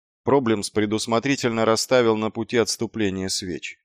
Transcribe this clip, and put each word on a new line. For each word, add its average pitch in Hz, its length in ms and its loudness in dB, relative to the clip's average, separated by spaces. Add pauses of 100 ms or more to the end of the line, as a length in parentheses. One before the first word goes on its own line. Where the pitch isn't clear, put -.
(240)
Проблемс 113 480 2
предусмотрительно 113 920 0
расставил 113 540 2
на 110 140 -2
пути 113 260 -4
отступления 101 720 -2
свечи. - 560 -8